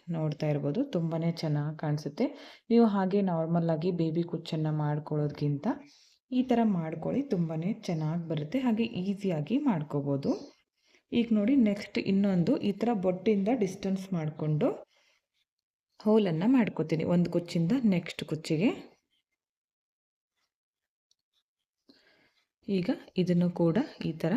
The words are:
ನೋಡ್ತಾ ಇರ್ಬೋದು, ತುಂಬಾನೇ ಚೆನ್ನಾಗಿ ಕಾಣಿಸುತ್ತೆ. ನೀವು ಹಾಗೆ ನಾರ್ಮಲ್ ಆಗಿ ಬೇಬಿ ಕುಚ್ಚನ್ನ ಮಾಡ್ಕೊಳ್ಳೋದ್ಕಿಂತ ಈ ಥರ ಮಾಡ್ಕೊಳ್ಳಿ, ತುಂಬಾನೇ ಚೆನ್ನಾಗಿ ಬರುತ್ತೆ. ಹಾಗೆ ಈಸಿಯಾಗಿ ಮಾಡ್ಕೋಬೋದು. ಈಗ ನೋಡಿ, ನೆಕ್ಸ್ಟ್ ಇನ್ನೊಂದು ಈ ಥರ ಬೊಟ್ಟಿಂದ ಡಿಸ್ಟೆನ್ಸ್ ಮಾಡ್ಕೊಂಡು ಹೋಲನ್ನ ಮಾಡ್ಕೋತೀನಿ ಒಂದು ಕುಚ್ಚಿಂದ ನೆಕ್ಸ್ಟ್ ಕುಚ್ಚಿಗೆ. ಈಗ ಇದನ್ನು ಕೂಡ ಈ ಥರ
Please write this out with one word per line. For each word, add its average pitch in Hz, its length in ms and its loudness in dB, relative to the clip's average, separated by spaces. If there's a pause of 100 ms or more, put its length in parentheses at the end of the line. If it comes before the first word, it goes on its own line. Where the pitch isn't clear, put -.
ನೋಡ್ತಾ 156 380 -2
ಇರ್ಬೋದು, 147 380 0
ತುಂಬಾನೇ 165 480 -2
ಚೆನ್ನಾಗಿ 151 460 -2
ಕಾಣಿಸುತ್ತೆ. 151 480 -2 (400)
ನೀವು 233 200 6
ಹಾಗೆ 196 360 2
ನಾರ್ಮಲ್ 165 480 0
ಆಗಿ 160 220 0
ಬೇಬಿ 165 320 0
ಕುಚ್ಚನ್ನ 160 520 -4
ಮಾಡ್ಕೊಳ್ಳೋದ್ಕಿಂತ 147 920 -2 (640)
ಈ 254 120 2
ಥರ 240 180 2 (100)
ಮಾಡ್ಕೊಳ್ಳಿ, 165 540 -2
ತುಂಬಾನೇ 165 460 -2 (100)
ಚೆನ್ನಾಗಿ 160 480 -2
ಬರುತ್ತೆ. 160 320 -2
ಹಾಗೆ 226 260 0 (120)
ಈಸಿಯಾಗಿ 190 600 -2
ಮಾಡ್ಕೋಬೋದು. 147 760 0 (800)
ಈಗ 240 200 2
ನೋಡಿ, 214 280 4
ನೆಕ್ಸ್ಟ್ 208 400 0
ಇನ್ನೊಂದು 196 600 2
ಈ 202 120 0
ಥರ 233 220 -2
ಬೊಟ್ಟಿಂದ 190 640 2
ಡಿಸ್ಟೆನ್ಸ್ 190 560 -2
ಮಾಡ್ಕೊಂಡು 156 560 0 (1300)
ಹೋಲನ್ನ 202 480 2
ಮಾಡ್ಕೋತೀನಿ 170 560 2
ಒಂದು 175 260 2
ಕುಚ್ಚಿಂದ 170 420 0 (120)
ನೆಕ್ಸ್ಟ್ 180 400 0
ಕುಚ್ಚಿಗೆ. 160 460 0 (4000)
ಈಗ 190 200 0 (280)
ಇದನ್ನು 175 340 4
ಕೂಡ 170 260 2 (240)
ಈ 165 120 -4
ಥರ 165 240 -2